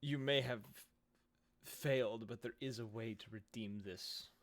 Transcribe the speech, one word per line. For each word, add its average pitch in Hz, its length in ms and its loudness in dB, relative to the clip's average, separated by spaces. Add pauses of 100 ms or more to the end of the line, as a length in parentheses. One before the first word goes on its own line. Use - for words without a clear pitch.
You 143 160 2
may 139 240 6
have 123 200 2 (1000)
failed, 117 640 2
but 113 140 -6
there 117 180 -4
is 131 200 -2
a 117 60 -2
way 113 280 -2
to 104 180 -10
redeem 104 520 -6
this - 460 -8 (140)